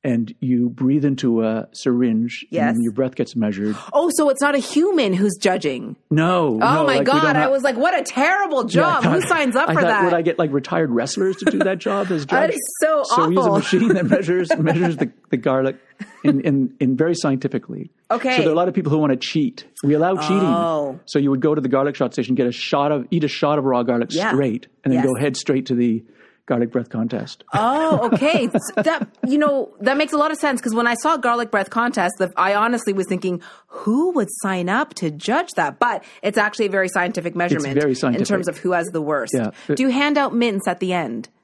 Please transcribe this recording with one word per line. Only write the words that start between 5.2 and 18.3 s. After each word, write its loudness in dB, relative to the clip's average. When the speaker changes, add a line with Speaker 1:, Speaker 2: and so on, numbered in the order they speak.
Speaker 2:
judging. -2
Speaker 1:
No, 2
Speaker 2:
Oh -2
Speaker 1:
no, -
Speaker 2:
my 4
Speaker 1:
like, 2
we 2
Speaker 2:
God. 4
Speaker 1:
don't 2
Speaker 2:
I 2
Speaker 1:
have 2
Speaker 2:
was 0
like, 2
"What 2
a 0
terrible 0
Speaker 1:
Yeah, 2
I 0
Speaker 2:
job. -2
Who 2
Speaker 1:
thought, -4
Speaker 2:
signs 0
up 2
Speaker 1:
I 2
Speaker 2:
for 4
Speaker 1:
thought, 4
Speaker 2:
that?" 2
Speaker 1:
would 2
I 2
get, 0
like, 0
retired -2
wrestlers 0
to 0
do -4
that -2
job -4
as -2
Speaker 2:
<laughs> -16
That 2
Speaker 1:
judge? -2
Speaker 2:
is -6
so 2
Speaker 1:
So 2
we 0
use 2
a 4
Speaker 2:
awful. 2
Speaker 1:
machine 2
that 2
Speaker 2:
<laughs> -2
Speaker 1:
measures, 2
measures 0
the, -4
the -2
garlic 0
in, 4
in, 0
in 2
very 2
scientifically. -4
Speaker 2:
Okay. 0